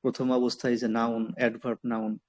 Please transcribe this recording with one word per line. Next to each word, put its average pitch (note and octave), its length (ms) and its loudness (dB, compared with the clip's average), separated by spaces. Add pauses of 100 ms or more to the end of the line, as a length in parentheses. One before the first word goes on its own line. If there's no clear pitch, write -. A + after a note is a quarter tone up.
প্রথম B2+ 300 0
অবস্থায় B2 440 2
যে A2+ 120 -2
নাউন, A2+ 480 0
অ্যাডভার্ব, A#2 480 -2
নাউন। A2 340 -2 (100)